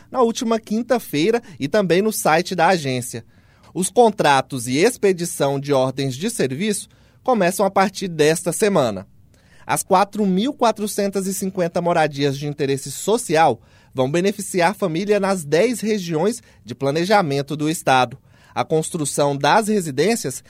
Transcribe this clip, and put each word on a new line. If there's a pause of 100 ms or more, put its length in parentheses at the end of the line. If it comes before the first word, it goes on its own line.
na
última
quinta-feira (160)
e
também
no
site
da
agência. (500)
Os
contratos
e
expedição
de
ordens
de
serviço (380)
começam
a
partir
desta
semana. (580)
As
quatro
mil
quatrocentas
e
cinquenta
moradias
de
interesse
social (320)
vão
beneficiar
família
nas
dez
regiões (240)
de
planejamento
do
Estado. (380)
A
construção
das
residências